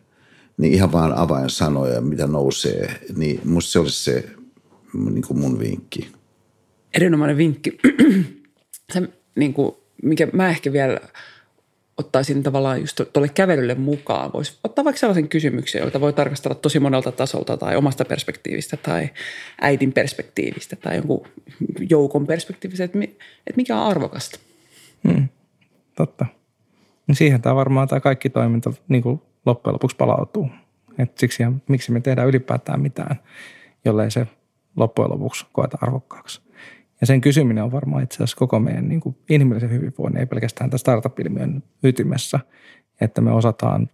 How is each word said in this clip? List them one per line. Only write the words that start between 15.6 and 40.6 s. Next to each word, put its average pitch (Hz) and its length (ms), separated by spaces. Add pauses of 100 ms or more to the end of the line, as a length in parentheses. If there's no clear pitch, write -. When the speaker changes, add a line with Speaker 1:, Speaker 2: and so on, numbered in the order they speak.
Speaker 2:
jota 135 200
voi 147 120
tarkastella 143 420
tosi 151 240
monelta 131 320
tasolta - 460
tai - 180
omasta 139 300
perspektiivistä - 720
tai 160 320 (520)
äidin 135 320
perspektiivistä - 840
tai - 200
jonkun - 320 (600)
joukon 143 380
perspektiivistä, 185 560
että 180 140
mi-, 202 200 (300)
että - 80
mikä 247 220
on 226 100
arvokasta. - 520 (680)
Speaker 3:
Hmm, 135 220 (640)
totta. - 300 (800)
Niin 143 80
siihen 135 260
tää 120 140
varmaan 135 320
tää 135 120
kaikki 135 300
toiminta 117 440 (140)
niinku 127 360 (220)
loppujen 117 280
lopuksi - 220
palautuu. 123 540 (480)
Et 123 200
siksi, - 260 (240)
miksi 131 240
me 117 100
tehdään 127 260
ylipäätään 131 540
mitään, - 340 (720)
jollei 107 260
se 123 160 (480)
loppujen 113 360
lopuksi - 420
koeta - 280
arvokkaaksi. - 600 (600)
Ja 117 60
sen 131 140
kysyminen 127 420
on 120 80
varmaan 139 320
itse - 120
asiassa - 220
koko 127 220
meidän 117 300
niinku 151 260 (140)
inhimillisen 123 420
hyvinvoinnin, - 480
ei 123 60
pelkästään 120 440